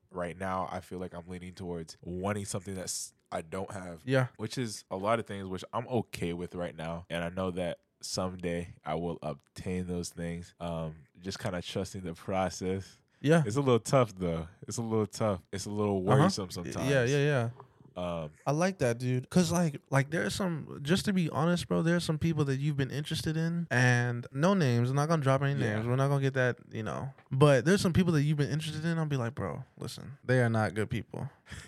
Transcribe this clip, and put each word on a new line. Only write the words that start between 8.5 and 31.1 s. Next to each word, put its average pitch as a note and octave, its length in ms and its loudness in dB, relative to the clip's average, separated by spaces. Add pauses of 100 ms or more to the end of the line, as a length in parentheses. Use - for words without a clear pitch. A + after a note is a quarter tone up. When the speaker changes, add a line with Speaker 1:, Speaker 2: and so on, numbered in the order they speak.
Speaker 1:
I D#2 100 -2
will E2+ 260 -4
obtain F2+ 680 -8
those F2 220 -6
things. E2+ 520 -8
Um, E2 340 -6 (260)
just F#2 180 -8
kinda F2+ 220 -4
trusting F#2+ 400 -6
the E2+ 120 -8
process. F#2+ 840 -4 (220)
Speaker 2:
Yeah. D#3 260 4
Speaker 1:
It's A2 120 -2
a C#3+ 40 4
little B2 180 6
tough, A#2+ 360 4
though. E2 320 -2 (200)
It's G#2 100 -8
a A#2+ 60 -4
little A2 240 0
tough. G#2 340 -2 (100)
It's F#2+ 140 -8
a G#2+ 60 -10
little G#2 260 0 (100)
Speaker 2:
Uh-huh. A#2+ 140 6
Speaker 1:
worrisome E3 240 2
Speaker 2:
Y-, - 80 -12
Speaker 1:
sometimes. F2 360 -4
Speaker 2:
yeah, C3+ 140 4
yeah, C3+ 140 2
yeah. C#3 320 2 (480)
Speaker 1:
Um, E2+ 340 -6 (140)
Speaker 2:
I C#3 60 0
like F#3 280 0
that, A#2+ 200 0
dude. B2+ 300 -2
'Cause, E3 240 4
like, E3+ 360 0
like, C3+ 200 2
there's F#3+ 260 -2
some, E3+ 480 -4
just E3+ 220 2
to G#3 80 2
be F3+ 160 2
honest, E3+ 400 2
bro, F3 120 2
there's E3+ 220 2
some D#3 160 -2
people D#3 260 2
that C3+ 140 0
you've D3 160 0
been C3+ 160 0
interested D#3 460 -2
in, E3+ 340 -2
and B2 640 4
no D#3+ 200 4
names, B2 360 4
I'm C3+ 80 0
not D3 100 2
gonna D#3+ 160 2
drop C3+ 180 4
any C#3 180 2
Speaker 1:
Yeah. G#2+ 160 2
Speaker 2:
names. A2 120 -2
We're B2 80 2
not C3+ 140 2
gonna C#3 120 2
get C3+ 120 2
that, B2+ 240 2 (160)
you A2 100 -4
know. G#2+ 300 -6 (180)
But C3+ 320 8
there's F#3+ 160 6
some F3 140 2
people F3+ 200 6
that C#3+ 100 4
you've D3 140 2
been C#3+ 140 2
interested D3+ 320 -4
in, E3 160 0
I'll D#3+ 60 0
be C#3+ 120 0
like, A#2 160 -2
"Bro, G2 300 -4 (160)
listen, - 460 -10
they B2+ 160 6
are A#2+ 80 4
not A2 240 2
good G#2 160 -2
people. - 400 -6 (380)